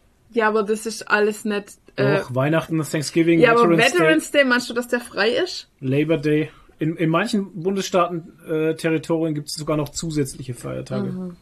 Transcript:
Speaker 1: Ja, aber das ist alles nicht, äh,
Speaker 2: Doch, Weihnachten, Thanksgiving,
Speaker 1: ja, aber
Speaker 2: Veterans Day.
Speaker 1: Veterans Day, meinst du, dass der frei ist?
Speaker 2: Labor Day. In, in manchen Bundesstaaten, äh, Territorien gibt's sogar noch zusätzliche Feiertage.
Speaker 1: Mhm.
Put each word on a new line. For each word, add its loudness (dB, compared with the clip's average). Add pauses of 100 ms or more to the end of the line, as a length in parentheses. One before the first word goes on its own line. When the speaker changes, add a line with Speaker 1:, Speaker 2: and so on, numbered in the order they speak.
(320)
Speaker 1:
Ja, 2
aber 2
das -4
ist -8
alles 2
nicht, -4 (240)
äh, 2
Speaker 2:
Doch, -8
Weihnachten, 0
Thanksgiving, 2
Speaker 1:
ja, 6
aber 6
Speaker 2:
Veterans 4
Day. 2
Speaker 1:
Veterans 2
Day, 6
meinst 0
du, -10
dass -4
der -2
frei -2
ist? -4 (140)
Speaker 2:
Labor 2
Day. 0 (300)
In, -2
in 0
manchen -2
Bundesstaaten, -2 (160)
äh, 0
Territorien -2
gibt's -8
sogar -4
noch -4
zusätzliche -6
Feiertage. -6
Speaker 1:
Mhm. -10